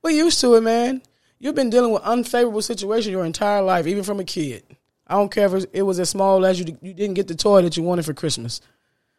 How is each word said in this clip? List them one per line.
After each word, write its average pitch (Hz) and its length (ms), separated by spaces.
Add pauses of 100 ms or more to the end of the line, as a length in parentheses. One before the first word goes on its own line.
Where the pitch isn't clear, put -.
We're 330 80
used 311 320
to 240 120
it, 226 60
man. 240 420 (380)
You've 294 160
been 262 140
dealing 240 220
with 202 100
unfavorable 233 600
situations 208 480
your 185 140
entire 202 380
life, 180 240
even 196 180
from 202 160
a 185 40
kid. 143 380 (440)
I - 80
don't 202 180
care 202 140
if 185 60
it - 20
was, 190 180
it 190 100
was 190 180
as 175 100
small 190 340
as 185 160
you, 160 200
you 185 140
didn't 196 200
get 190 120
the 165 80
toy 202 280
that 170 140
you 165 60
wanted 175 220
for 151 100
Christmas. 123 460 (580)